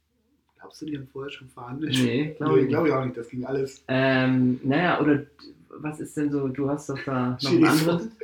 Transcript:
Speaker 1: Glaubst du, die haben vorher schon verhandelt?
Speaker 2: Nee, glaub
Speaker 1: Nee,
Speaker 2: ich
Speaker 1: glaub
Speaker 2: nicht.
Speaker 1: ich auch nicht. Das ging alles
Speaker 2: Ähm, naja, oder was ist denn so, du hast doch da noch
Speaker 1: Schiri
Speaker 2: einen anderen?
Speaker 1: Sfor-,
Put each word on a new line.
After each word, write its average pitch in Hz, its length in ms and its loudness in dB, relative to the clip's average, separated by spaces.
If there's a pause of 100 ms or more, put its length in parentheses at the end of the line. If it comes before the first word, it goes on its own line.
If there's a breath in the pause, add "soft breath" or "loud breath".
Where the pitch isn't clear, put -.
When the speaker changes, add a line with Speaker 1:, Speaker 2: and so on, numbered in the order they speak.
(580)
Speaker 1:
Glaubst - 240 -20
du, 156 40 -10
die 147 100 -8
haben 131 160 -14
vorher 139 180 -12
schon - 180 -18
verhandelt? 127 440 -8
Speaker 2:
Nee, 127 440 0
glaub 151 180 2
Speaker 1:
Nee, - 80 8
Speaker 2:
ich 131 60 2
Speaker 1:
glaub 151 140 2
Speaker 2:
nicht. 147 100 4
Speaker 1:
ich 131 40 0
auch 131 80 -2
nicht. 123 120 -6
Das 117 120 -10
ging 123 160 -8
alles 135 440 -4
Speaker 2:
Ähm, 131 760 2
naja, 151 360 2
oder 147 220 4 (480)
was 151 300 -10
ist - 160 -10
denn 147 140 -2
so, 139 180 -2
du 135 200 -4
hast 147 220 -4
doch 135 140 -6
da 127 260 -2
noch 127 100 -6
Speaker 1:
Schiri 151 160 0
Speaker 2:
einen 160 100 6
anderen? 160 340 4
Speaker 1:
Sfor-, 226 100 -10 (140)